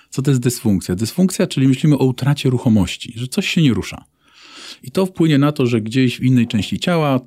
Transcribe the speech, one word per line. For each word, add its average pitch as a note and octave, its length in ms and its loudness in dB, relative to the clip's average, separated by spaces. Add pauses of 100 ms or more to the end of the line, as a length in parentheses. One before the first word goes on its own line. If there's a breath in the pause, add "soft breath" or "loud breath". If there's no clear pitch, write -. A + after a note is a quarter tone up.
co - 120 -6
to C#3+ 100 2
jest B2+ 100 2
dysfunkcja. G2+ 540 0
Dysfunkcja, F3+ 520 0
czyli C3+ 200 0
myślimy C#3 300 2
o C3+ 80 2
utracie C#3 440 0
ruchomości, A2 680 0
że B2 120 -8
coś F#3 200 -4
się - 140 0
nie C3+ 120 4
rusza. - 320 -8 (800 loud breath)
I C3 80 -16
to F#3+ 140 0
wpłynie E3 320 2
na C#3+ 140 2
to, C3+ 140 -2
że A#2 160 0
gdzieś A#2+ 380 0
w - 40 -6
innej B2 240 2
części G2+ 320 -4
ciała D3+ 480 0